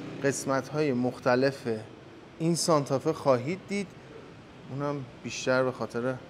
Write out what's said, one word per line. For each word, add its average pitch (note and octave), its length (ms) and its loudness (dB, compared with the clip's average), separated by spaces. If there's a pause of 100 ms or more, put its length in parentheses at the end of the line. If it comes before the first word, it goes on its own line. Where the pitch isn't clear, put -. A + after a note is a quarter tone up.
(280)
قسمت‌های C#3 680 0
مختلف B2+ 720 2 (720)
این E3 160 2
سانتافه D3+ 580 2
خواهید C#3 460 2 (100)
دید. G3+ 180 -2 (840)
اونم C#3+ 360 -4 (180)
بیشتر B2+ 400 2
به B2+ 80 0
خاطر A#2+ 440 -2 (140)